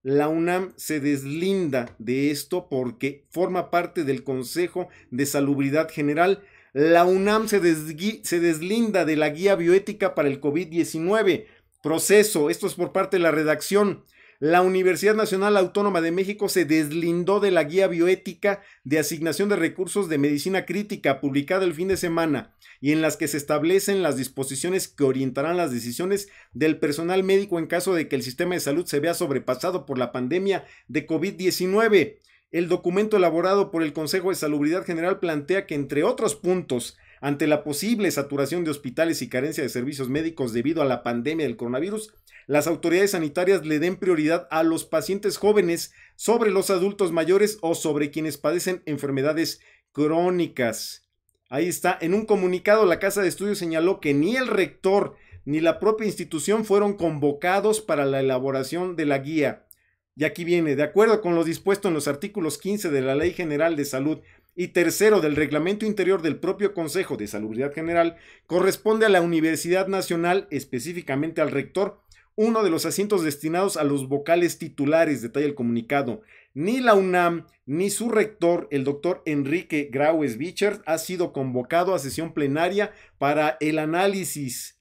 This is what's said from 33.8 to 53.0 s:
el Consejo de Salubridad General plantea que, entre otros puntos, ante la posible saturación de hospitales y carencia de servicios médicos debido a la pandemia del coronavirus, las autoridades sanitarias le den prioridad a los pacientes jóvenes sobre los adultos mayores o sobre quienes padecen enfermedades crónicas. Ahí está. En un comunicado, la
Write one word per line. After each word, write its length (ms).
el 120
Consejo 340
de 80
Salubridad 480
General 340
plantea 480
que, 80
entre 300
otros 320
puntos, 640
ante 240
la 180
posible 460
saturación 540
de 60
hospitales 520
y 80
carencia 320
de 80
servicios 400
médicos 420
debido 300
a 20
la 180
pandemia 440
del 100
coronavirus, 560
las 220
autoridades 420
sanitarias 560
le 140
den 160
prioridad 560
a 100
los 220
pacientes 520
jóvenes 560
sobre 380
los 180
adultos 400
mayores 520
o 120
sobre 380
quienes 260
padecen 480
enfermedades 760
crónicas. 1160
Ahí 180
está. 340
En 140
un 100
comunicado, 600
la 140